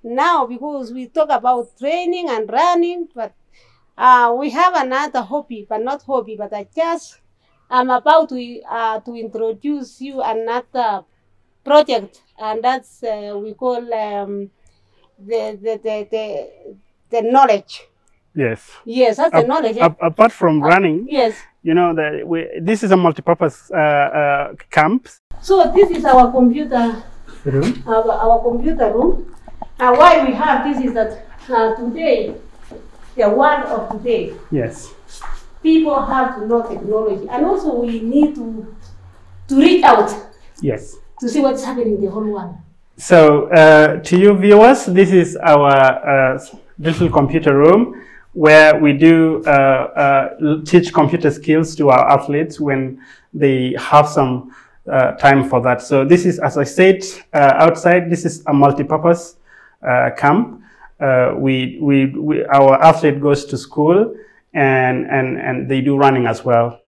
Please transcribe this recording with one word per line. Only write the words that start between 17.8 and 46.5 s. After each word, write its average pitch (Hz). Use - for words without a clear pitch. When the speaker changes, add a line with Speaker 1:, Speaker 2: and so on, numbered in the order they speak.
Speaker 2:
Yes. 120
Speaker 1:
Yes, 233
that's 311
the 160
Speaker 2:
Ap-, 156
Speaker 1:
knowledge, 240
Speaker 2:
ap-, 165
Speaker 1:
yeah. 170
Speaker 2:
apart 220
from 156
Speaker 1:
Uh, 147
Speaker 2:
running, 180
Speaker 1:
yes. 247
Speaker 2:
you 160
know, 170
that 151
we, 165
this 208
is 190
a -
multipurpose, 165
uh, 185
uh, 143
camp. 170
Speaker 1:
So 381
this 359
is 330
our 254
computer 240
Speaker 2:
Room. 143
Speaker 1:
our, 226
our 226
computer 240
room. 269
Uh, 247
why 320
we 254
have 277
this 262
is 247
that, 220
uh, 226
today, 269
the 220
world 269
of -
today, -
Speaker 2:
Yes. -
Speaker 1:
people 311
have 254
to 214
know 233
technology, 208
and 262
also 311
we 226
need 285
to, 226
to 269
reach 359
out 220
Speaker 2:
Yes. 113
Speaker 1:
to 240
see 277
what's 262
happening 233
in 196
the 185
whole 214
world. 196
Speaker 2:
So, 151
uh, 156
to -
you 202
viewers, 208
this 180
is 180
our, 147
uh, 135